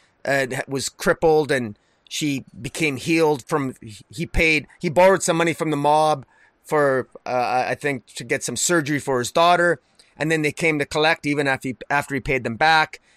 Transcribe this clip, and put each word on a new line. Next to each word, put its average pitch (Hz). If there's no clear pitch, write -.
uh, 135
was 135
crippled, 156
and 120
she 139
became 147
healed 151
from, 135
he 127
paid, 160
he 175
borrowed 180
some 175
money 170
from 160
the 147
mob 147
for, 139
uh, 123
I 123
think, 139
to -
get 127
some -
surgery 151
for 131
his 120
daughter. 170
And 156
then 160
they 147
came 156
to 143
collect 156
even 147
after 131
he, 120
after 143
he 131
paid 131
them 117
back. 156